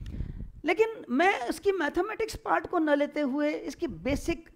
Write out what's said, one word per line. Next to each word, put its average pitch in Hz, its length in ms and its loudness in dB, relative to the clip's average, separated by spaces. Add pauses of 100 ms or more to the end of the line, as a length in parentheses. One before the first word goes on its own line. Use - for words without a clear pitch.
(640)
लेकिन 427 440 2
मैं 381 380 4
इसकी 392 240 0
मैथमेटिक्स 370 640 0
पार्ट - 320 0
को 359 120 0
न 311 100 2
लेते 285 300 2
हुए 294 320 2
इसकी 320 360 -6
बेसिक 254 680 -4